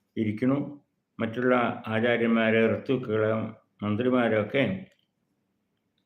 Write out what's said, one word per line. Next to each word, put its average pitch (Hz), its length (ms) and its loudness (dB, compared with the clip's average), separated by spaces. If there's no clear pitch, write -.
ഇരിക്കണു. 113 640 -2
മറ്റുള്ള 123 680 0
ആചാര്യന്മാര്, 113 920 2
ഋത്വിക്കുകള്, 110 760 -2
മന്ത്രിമാരൊക്കെ 110 1040 0